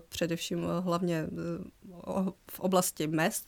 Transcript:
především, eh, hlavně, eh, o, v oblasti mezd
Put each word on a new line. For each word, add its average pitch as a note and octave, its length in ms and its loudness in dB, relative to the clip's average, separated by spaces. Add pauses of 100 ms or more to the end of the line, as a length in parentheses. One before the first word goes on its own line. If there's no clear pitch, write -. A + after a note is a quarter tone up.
především, E3+ 540 -2
eh, E3+ 180 0
hlavně, E3+ 440 0
eh, E3+ 640 -8 (140)
o, F#3 280 0 (180)
v - 80 -12
oblasti F#3 480 4
mezd E3 400 2